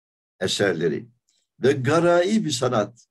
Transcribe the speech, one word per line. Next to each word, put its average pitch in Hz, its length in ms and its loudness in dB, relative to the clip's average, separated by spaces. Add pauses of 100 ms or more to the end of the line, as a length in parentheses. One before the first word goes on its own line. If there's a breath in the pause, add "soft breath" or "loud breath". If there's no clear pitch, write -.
(400)
eserleri 85 680 -2 (500)
ve 131 120 2
garai 170 720 2
bir 151 60 -4
sanat, 123 600 -4